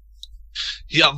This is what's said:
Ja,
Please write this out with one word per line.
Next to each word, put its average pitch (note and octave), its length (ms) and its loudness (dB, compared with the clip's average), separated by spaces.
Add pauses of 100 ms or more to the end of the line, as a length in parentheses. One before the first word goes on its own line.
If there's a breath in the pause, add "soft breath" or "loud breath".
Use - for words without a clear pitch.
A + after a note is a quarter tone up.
(880 loud breath)
Ja, D3 300 4